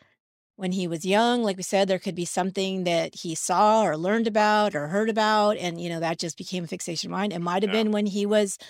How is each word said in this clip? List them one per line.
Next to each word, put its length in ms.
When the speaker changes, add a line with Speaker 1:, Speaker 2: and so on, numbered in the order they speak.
Speaker 1:
when 160
he 160
was 180
young. 380
Like 140
we 60
said, 240
there 120
could 160
be 100
something 600
that 280
he 220
saw 480
or 120
learned 320
about 460
or 140
heard 220
about. 480
And, 220
you 100
know, 100
that 180
just 200
became 260
a 40
fixation 440
of 60
mine. 140
It 80
might 220
have 100
Speaker 2:
Yeah. 120
Speaker 1:
been 80
when 160
he 180
was 320